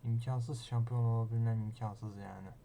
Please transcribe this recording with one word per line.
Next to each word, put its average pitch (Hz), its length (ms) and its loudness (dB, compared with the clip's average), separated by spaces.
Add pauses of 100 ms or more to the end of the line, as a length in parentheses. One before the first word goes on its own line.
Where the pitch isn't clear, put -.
imkansız, 120 600 0
şampiyon 120 380 2
olabilmem 113 580 4
imkansız 107 560 -6
yani. 95 320 -10 (160)